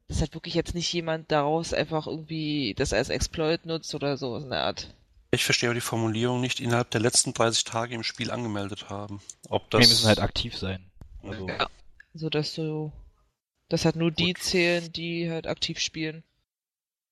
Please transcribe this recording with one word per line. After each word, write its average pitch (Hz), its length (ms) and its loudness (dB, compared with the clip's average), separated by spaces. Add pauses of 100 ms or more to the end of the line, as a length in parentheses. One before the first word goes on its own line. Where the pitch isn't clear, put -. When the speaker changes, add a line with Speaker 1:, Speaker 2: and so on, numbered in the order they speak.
Speaker 1:
dass - 120 0
halt 156 140 0
wirklich 165 200 -8
jetzt 170 200 0
nicht 170 180 -2
jemand 165 380 -2
daraus 156 420 2
einfach 156 360 0
irgendwie 151 680 -2
das - 160 0
als 110 160 2
Exploit 160 560 0
nutzt 165 300 -6
oder 143 240 -2
so 127 180 -4
in 90 140 -8
der 76 140 0
Art. - 300 -4 (360)
Speaker 2:
Ich - 140 2
verstehe 123 300 2
die 117 60 0
Formulierung 113 600 0
nicht, 127 180 -2
innerhalb 120 320 2
der 110 120 2
letzten 120 320 2
dreißig 113 300 4
Tage 120 300 -4
im 113 80 -6
Spiel - 280 -4
angemeldet 104 580 -4
haben. 101 320 -8 (280)
Ob - 160 0
Speaker 3:
Nee, - 160 4
Speaker 2:
das 117 80 10
Speaker 3:
müssen - 200 6
halt 107 120 6
aktiv - 360 -2
sein. 95 340 -6 (320)
Also 101 260 -8
Speaker 1:
Ja. - 200 -2 (460)
So, 160 160 -6
dass 151 240 -2
du, 156 380 -4 (760)
dass - 160 0
halt 160 120 4
nur 165 140 2
die 175 220 0
Speaker 2:
Gut. - 100 -8
Speaker 1:
zählen, 175 500 2
die 170 380 -4
halt 165 160 -4
aktiv - 340 -4
spielen. 160 440 -4 (880)